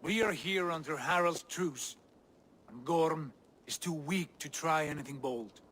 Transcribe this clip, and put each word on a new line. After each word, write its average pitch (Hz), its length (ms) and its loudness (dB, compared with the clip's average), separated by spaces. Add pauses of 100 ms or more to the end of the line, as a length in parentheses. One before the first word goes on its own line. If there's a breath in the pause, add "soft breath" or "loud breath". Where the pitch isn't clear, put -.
We 208 200 0
are 214 100 4
here 180 400 0
under 156 260 -2
Harald's 170 460 2
truce, 165 520 -4 (720)
and 120 160 -14
Gorm 160 460 4 (340)
is - 120 -6
too 175 160 -2
weak 160 360 0 (100)
to 151 100 -8
try 156 360 2
anything 143 320 -6
bold. 123 440 -4 (100)